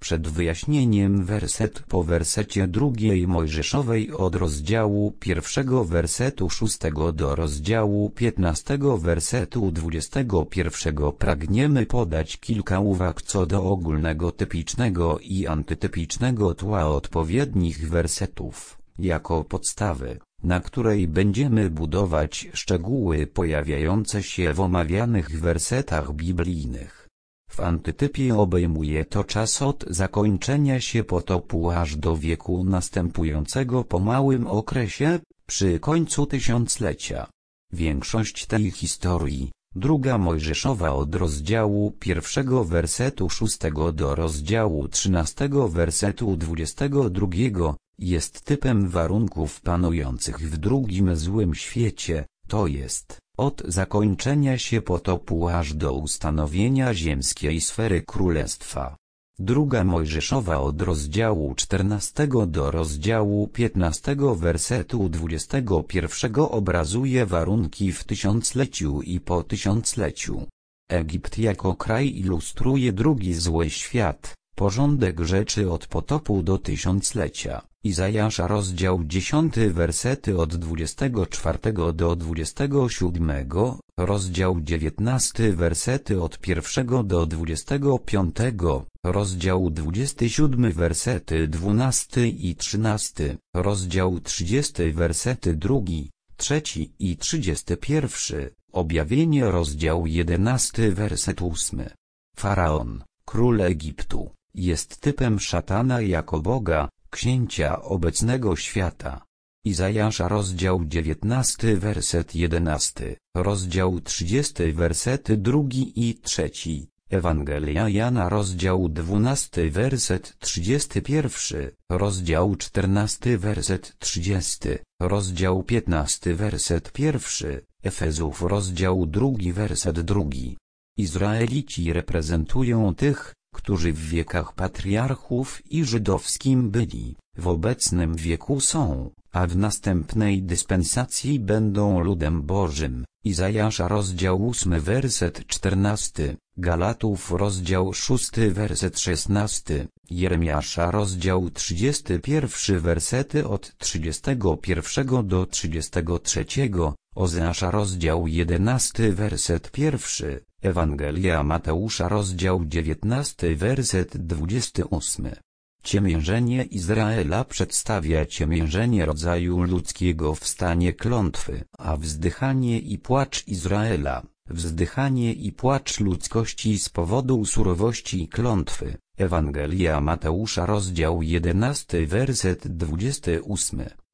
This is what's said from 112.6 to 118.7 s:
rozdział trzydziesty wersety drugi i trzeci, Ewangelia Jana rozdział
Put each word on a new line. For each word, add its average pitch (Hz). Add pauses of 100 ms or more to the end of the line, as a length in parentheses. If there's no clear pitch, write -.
rozdział 90
trzydziesty 87
wersety 87
drugi 123
i 113
trzeci, 76 (220)
Ewangelia 76
Jana 107
rozdział 92